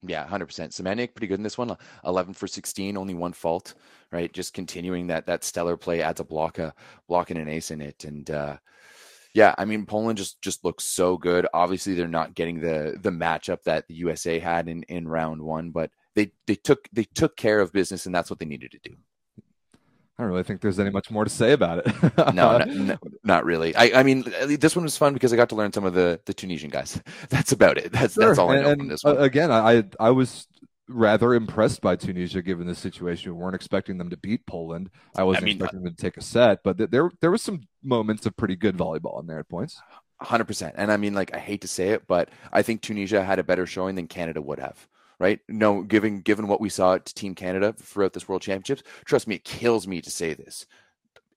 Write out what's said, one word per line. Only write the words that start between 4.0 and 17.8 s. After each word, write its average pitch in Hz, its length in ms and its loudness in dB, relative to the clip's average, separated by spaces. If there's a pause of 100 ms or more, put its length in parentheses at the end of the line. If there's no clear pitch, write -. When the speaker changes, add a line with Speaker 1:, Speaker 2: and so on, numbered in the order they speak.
Speaker 1:
right? 85 180 -6
Just - 220 -10
continuing 90 540 -8
that, 82 200 -4
that 85 180 -4
stellar 87 340 -4
play, 85 240 -4
adds 82 180 -4
a 80 40 -8
block, 80 340 -6
a 80 160 -8 (340)
block 87 220 0
and 85 100 -6
an 76 80 -8
ace 78 220 -8
in 78 100 -10
it. 73 240 -16
And, 73 260 -14
uh, 73 280 -6 (720)
yeah, 104 240 8
I 95 80 -2
mean, 107 220 -4
Poland 110 320 -2
just, - 240 -10
just - 200 -8
looks 87 220 -6
so 90 320 0
good. 87 360 0
Obviously, 90 420 0
they're 85 120 -2
not 80 280 -4
getting 85 260 -4
the, 78 400 -4
the 98 100 -2
matchup 82 540 -4
that 78 240 -2
the 82 60 -18
U 82 160 -4
S 78 160 -6
A 85 120 -2
had 85 300 -2
in, 85 160 -10
in 85 240 -10
round 80 340 -6
one, 80 280 -8
but 80 200 -6 (240)
they, 104 160 0 (160)
they 104 80 0
took, - 380 0
they 110 100 -2
took - 340 -2
care 107 220 2
of 95 140 2
business, 92 340 -2